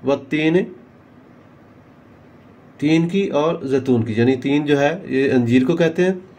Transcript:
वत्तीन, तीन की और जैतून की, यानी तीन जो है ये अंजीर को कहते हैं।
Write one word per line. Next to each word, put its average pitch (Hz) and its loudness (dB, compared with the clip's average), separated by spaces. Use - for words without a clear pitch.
वत्तीन, 156 0
तीन 160 2
की 196 -2
और 156 -2
जैतून 127 0
की, 107 -6
यानी 123 2
तीन 143 -2
जो 143 2
है 143 2
ये 131 0
अंजीर 127 2
को 160 0
कहते 165 0
हैं। 185 0